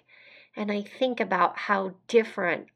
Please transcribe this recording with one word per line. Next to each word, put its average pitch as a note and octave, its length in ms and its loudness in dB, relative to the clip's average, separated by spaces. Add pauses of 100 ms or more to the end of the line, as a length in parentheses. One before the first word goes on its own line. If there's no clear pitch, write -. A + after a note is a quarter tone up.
(560)
And G#3 160 -4
I G#3 120 -2
think B3+ 360 -2
about F#3+ 380 2
how G3 380 -2 (120)
different G#3 680 0